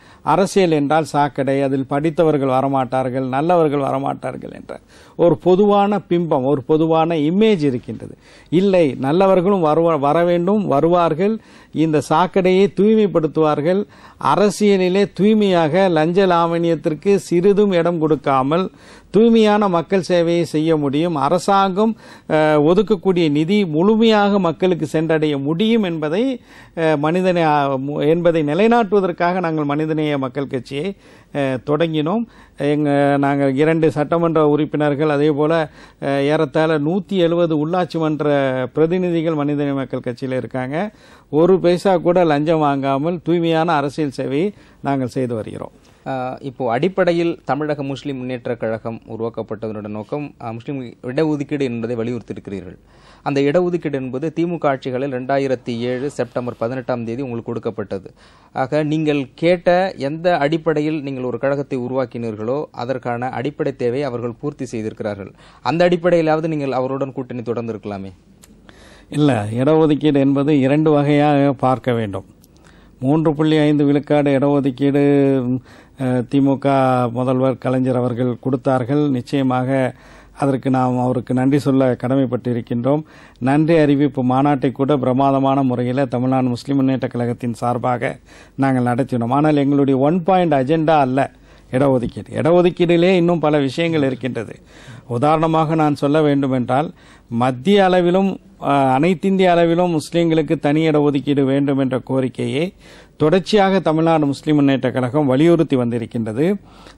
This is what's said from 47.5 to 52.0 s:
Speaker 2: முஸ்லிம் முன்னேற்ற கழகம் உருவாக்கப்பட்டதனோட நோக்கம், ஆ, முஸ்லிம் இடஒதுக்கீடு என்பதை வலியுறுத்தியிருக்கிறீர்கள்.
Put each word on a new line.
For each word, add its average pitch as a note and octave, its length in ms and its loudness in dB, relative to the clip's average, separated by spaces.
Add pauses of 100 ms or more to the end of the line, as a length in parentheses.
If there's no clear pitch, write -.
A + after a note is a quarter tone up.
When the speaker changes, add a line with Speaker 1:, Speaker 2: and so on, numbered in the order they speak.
Speaker 2:
முஸ்லிம் C#3 340 -8
முன்னேற்ற B2+ 380 -8
கழகம் A2+ 540 -6
உருவாக்கப்பட்டதனோட A2 800 -8
நோக்கம், G#2+ 540 -10
ஆ, A#2 80 -10
முஸ்லிம் C3 320 -10 (200)
இடஒதுக்கீடு C#3+ 580 -2
என்பதை A#2 360 -4
வலியுறுத்தியிருக்கிறீர்கள். G2+ 800 -8 (460)